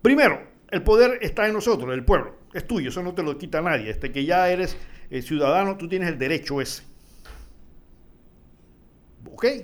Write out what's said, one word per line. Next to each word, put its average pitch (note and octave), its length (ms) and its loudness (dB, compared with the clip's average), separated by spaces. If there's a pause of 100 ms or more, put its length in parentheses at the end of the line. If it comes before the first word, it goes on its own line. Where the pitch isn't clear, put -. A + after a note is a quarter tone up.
Primero, B3 400 4 (280)
el F#3 140 -4
poder A#3+ 380 6
está G#3+ 260 0
en G#3+ 60 0
nosotros, E3+ 400 0
el B2+ 100 -4
pueblo, B2+ 320 2 (180)
es F3 140 -10
tuyo, E3 220 -2
eso F3+ 120 -8
no F3+ 120 -6
te F3 100 -4
lo D3 140 -4
quita D#3 240 -4
nadie, B2 320 -2
desde B2 180 -6
que C#3 140 -4
ya F3+ 240 4
eres F3+ 260 -2 (360)
eh, C3 100 -6
ciudadano, D#3 560 2
tú E3+ 100 -10
tienes F3+ 220 -2
el D3 80 -4
derecho C#3 420 -2
ese. - 240 -6 (2500)
¿Ok? F3+ 140 -4 (180)